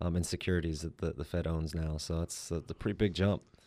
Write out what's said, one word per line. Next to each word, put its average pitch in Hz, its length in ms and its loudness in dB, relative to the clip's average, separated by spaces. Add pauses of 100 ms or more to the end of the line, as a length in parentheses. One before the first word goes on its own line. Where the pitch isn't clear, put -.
um, 85 140 2
in 87 80 4
securities 82 600 0
that 78 160 -8
the, 82 140 0
the 73 120 -6
Fed 82 220 -2
owns 80 280 0
now. 78 220 0
So 82 240 -2
it's, - 300 -6
uh, 85 60 0
it's 71 140 -6
a - 40 -8
pretty 104 200 0
big 101 200 4
jump. 95 260 4 (240)